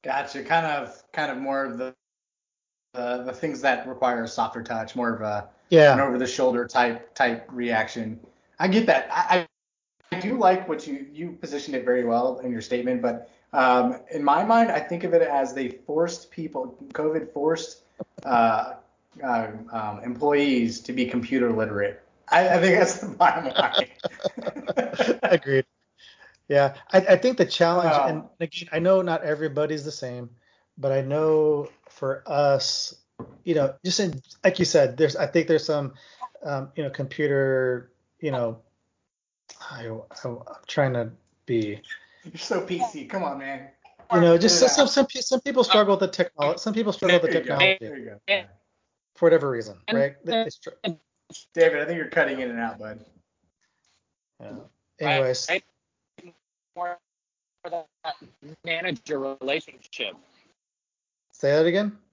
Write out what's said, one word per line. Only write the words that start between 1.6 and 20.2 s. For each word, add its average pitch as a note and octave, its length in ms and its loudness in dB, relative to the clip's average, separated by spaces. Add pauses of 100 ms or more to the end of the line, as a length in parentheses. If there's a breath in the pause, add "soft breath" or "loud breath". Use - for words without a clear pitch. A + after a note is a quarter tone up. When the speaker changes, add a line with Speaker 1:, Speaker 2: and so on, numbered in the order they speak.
Speaker 1:
of A#2+ 120 -10
the, B2+ 160 -8 (1000)
the, B2 300 -6
the B2+ 100 -8
things C#3+ 280 -6
that B2+ 260 0
require B2 360 -2
a A2+ 40 -8
softer A2+ 360 -6
touch, A2+ 320 -8
more A#2+ 180 -2
of G#2+ 80 -8
a, G#2 260 -6 (220)
Speaker 2:
Yeah. D3+ 240 10
Speaker 1:
an B2 60 4
over-the-shoulder B2 680 0
type, A#2+ 480 -2
type A#2+ 340 0
reaction. A2+ 680 -4 (400)
I F3 80 0
get A3 200 4
that. C#3 240 2
I, F3+ 360 0 (640)
I, F3 40 -6
I F3+ 40 -6
do G#3+ 180 -4
like F#3 300 4
what D#3 200 -6
you, C#3 260 -8
you E3+ 180 -10
positioned C#3+ 440 -10
it B2+ 100 -4
very B2 180 2
well A#2+ 360 0
in B2+ 120 -6
your A2+ 100 -6
statement, B2 400 -2
but, - 280 -4 (240 loud breath)
um, C#3 460 4 (120)
in D3 120 -6
my D3 200 4
mind, A3+ 280 4
I D3 80 0
think F3 240 -6
of E3+ 100 -2
it E3 80 6
as C#3 320 0
they C3 160 -4
forced - 600 -4
people, - 440 -10 (140)
covid D#3 440 -4
forced, D#3+ 500 -2 (400)
uh, A#2 500 2 (500)
uh, A#2 240 -2 (240)
um, G#2+ 320 -8
employees B2 760 0